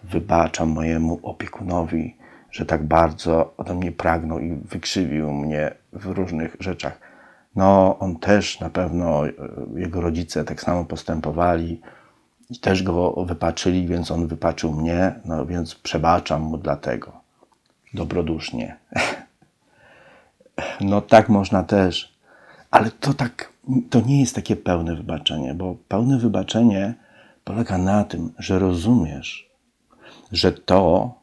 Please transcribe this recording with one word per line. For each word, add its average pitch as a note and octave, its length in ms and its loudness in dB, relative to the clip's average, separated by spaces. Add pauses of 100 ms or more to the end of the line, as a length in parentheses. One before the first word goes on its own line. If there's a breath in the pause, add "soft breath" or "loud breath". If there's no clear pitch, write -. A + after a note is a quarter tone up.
Wybaczam E2 640 0
mojemu E2 540 0
opiekunowi, E2+ 920 -4 (360 loud breath)
że D#2+ 140 -6
tak D#2 220 -2
bardzo E2 720 2
ode F2+ 180 -8
mnie F2+ 160 -4
pragnął E2 480 -2
i E2 140 -6
wykrzywił D2+ 800 -4
mnie D2+ 380 -2 (220)
w F#2 120 -12
różnych E2+ 540 -4
rzeczach. - 400 -8 (560 loud breath)
No, F#2+ 440 6
on F2+ 200 -4
też G2+ 400 2
na D#2+ 100 -6
pewno, E2+ 580 -2
e, - 40 -4 (440)
jego F2 260 -4
rodzice E2+ 420 -2
tak - 180 -8
samo F2 240 -2
postępowali E2 960 -2 (680 loud breath)
i - 100 -14
też F#2 240 2
go F2+ 420 0
wypaczyli, F2+ 600 0
więc E2+ 240 -2
on E2 160 -2
wypaczył D#2+ 440 -2
mnie, E2+ 420 0 (120)
no D#2+ 200 -4
więc E2+ 300 -6
przebaczam D#2+ 640 0
mu D#2 160 -4
dlatego. C#2+ 540 -4 (840)
Dobrodusznie. D#2+ 840 -4 (200)
<laughs> - 280 -4 (1600 soft breath)
No G2+ 200 2
tak A2 280 8
można G2 340 4
też, F#2 500 2 (580 soft breath)
ale A3 200 6
to - 220 -2
tak, - 400 -6 (360)
to A#2 120 6
nie C#3 180 4
jest C3 160 2
takie G#2 200 -2
pełne E2 400 -2
wybaczenie, D#2 580 -6
bo F2+ 220 -6 (120)
pełne A#2+ 300 2
wybaczenie G#2+ 760 2 (500 soft breath)
polega G#2 340 -4
na G2 260 2
tym, E2 360 -6
że F#2+ 200 0
rozumiesz, F2+ 920 0 (840 loud breath)
że F#2 200 4
to F#2+ 720 2